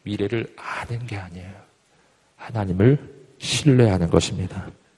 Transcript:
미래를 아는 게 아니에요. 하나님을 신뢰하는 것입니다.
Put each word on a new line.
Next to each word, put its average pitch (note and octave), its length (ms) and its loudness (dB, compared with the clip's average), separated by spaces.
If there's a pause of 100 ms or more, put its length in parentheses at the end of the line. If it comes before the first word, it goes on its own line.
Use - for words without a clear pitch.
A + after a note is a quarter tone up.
미래를 G#2 540 -4
아는 - 500 -10
게 G#2 100 -8
아니에요. F2+ 340 -14 (840)
하나님을 G#2+ 920 0 (140)
신뢰하는 A2 680 4
것입니다. F2+ 600 0 (280)